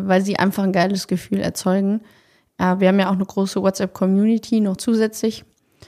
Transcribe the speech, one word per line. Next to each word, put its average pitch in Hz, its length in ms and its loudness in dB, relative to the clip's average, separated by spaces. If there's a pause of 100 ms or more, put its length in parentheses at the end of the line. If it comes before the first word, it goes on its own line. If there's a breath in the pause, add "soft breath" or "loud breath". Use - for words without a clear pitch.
weil 190 180 4
sie 196 160 -2
einfach 196 260 0
ein 190 100 2
geiles 185 340 0
Gefühl 185 320 -2
erzeugen. 196 640 -2 (580 soft breath)
Äh, 185 200 0
wir 190 100 4
haben 196 100 4
ja 190 100 2
auch 190 40 2
eine 190 120 -2
große 196 360 -4
WhatsApp-Community 196 1000 0
noch 196 180 0
zusätzlich, 220 680 -2 (420 soft breath)